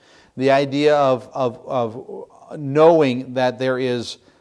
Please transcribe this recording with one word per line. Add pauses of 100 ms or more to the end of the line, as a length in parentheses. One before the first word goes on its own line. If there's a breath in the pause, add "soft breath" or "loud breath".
(360 soft breath)
The
idea
of,
of,
of
knowing
that
there
is, (220 soft breath)